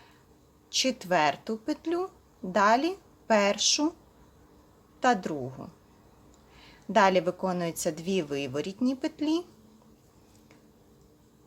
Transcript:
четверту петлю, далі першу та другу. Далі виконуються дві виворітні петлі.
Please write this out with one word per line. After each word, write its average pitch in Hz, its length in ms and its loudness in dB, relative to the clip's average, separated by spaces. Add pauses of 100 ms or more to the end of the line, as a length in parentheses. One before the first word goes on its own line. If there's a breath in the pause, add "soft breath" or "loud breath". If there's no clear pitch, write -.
(680 soft breath)
четверту 180 880 0
петлю, 330 520 -6 (320)
далі 220 540 2 (320)
першу 208 680 2 (1040)
та 247 160 4
другу. 143 520 -8 (1200 loud breath)
Далі 190 340 4
виконуються 175 720 -4
дві 170 300 -4
виворітні 147 760 -4
петлі. 311 480 -4 (2000)